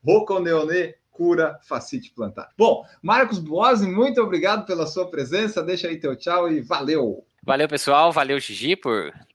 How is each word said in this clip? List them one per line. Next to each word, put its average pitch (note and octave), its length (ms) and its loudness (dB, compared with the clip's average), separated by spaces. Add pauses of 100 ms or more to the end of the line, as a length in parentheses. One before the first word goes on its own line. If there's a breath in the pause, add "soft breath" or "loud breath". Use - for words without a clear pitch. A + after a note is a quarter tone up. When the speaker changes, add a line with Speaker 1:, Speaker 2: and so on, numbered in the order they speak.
Speaker 1:
Rocco G3 340 4
Neone, E3 540 0 (180)
cura, D#3+ 520 0
facite - 480 -8
plantar. - 460 -10
Bom, - 280 4 (160 loud breath)
Marcos A3 380 0
Boazzi, G3+ 480 2
muito A#3 340 2
obrigado G3 440 0
pela E3+ 220 -4
sua F3+ 220 -6
presença, F3 520 -4
deixa F3 260 -4
aí E3 120 -8
teu C3+ 160 -4
tchau F3 340 0
e D3+ 120 0
valeu! C#3 640 -2 (180)
Speaker 2:
Valeu, C#3 240 2
pessoal, D3 440 4
valeu, C#3 280 0
Gigi, A#2+ 360 -4
por G#2 360 -2 (240)